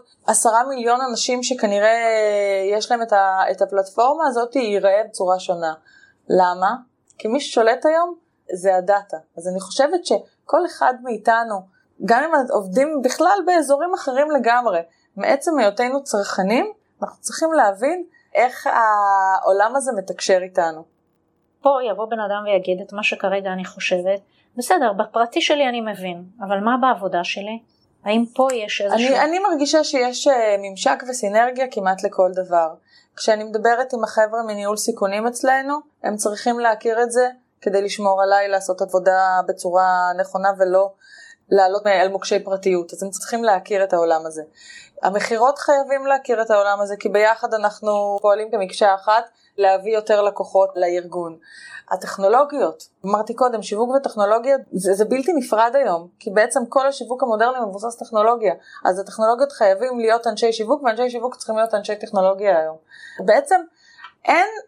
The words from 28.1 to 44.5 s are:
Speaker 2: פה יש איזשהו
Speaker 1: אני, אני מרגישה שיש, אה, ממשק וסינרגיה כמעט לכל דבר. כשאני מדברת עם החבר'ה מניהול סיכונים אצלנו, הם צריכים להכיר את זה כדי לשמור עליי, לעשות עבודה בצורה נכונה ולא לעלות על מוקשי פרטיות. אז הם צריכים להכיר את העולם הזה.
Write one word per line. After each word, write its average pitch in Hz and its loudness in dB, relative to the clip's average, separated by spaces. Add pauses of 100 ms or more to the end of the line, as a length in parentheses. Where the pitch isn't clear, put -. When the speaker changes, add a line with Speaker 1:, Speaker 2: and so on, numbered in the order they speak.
Speaker 2:
פה 262 2
יש 214 -6
איזשהו 214 0
Speaker 1:
אני, 254 2
אני 320 0
מרגישה 311 2
שיש, 247 -2
אה, 226 4
ממשק 196 -2
וסינרגיה 247 0
כמעט 190 -2
לכל 196 2
דבר. 170 0 (420)
כשאני 214 0
מדברת 226 0
עם 233 -4
החבר'ה 220 0
מניהול 208 -4
סיכונים 214 -2
אצלנו, 269 0 (280)
הם 214 -4
צריכים 220 -4
להכיר 226 0
את 233 -2
זה 247 2 (320)
כדי 196 0
לשמור 196 0
עליי, 202 4
לעשות 190 -2
עבודה 190 2 (280)
בצורה 185 0 (320)
נכונה 190 -2 (100)
ולא 190 2 (580)
לעלות 196 4
על 190 4
מוקשי 196 -2
פרטיות. 190 -2
אז - -10
הם 196 -6
צריכים 233 -8
להכיר 196 0
את 190 0
העולם 165 2
הזה. 156 -10 (600)